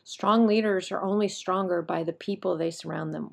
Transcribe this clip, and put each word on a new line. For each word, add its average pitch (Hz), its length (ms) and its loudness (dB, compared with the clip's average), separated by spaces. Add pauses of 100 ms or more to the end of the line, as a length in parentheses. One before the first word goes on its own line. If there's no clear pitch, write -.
strong 220 440 4
leaders 208 440 2
are 196 120 -4
only 202 260 2
stronger 185 540 -2
by 165 220 -2
the 165 80 -2
people 185 440 -2
they 165 140 -2
surround 160 420 -6
them 156 200 -6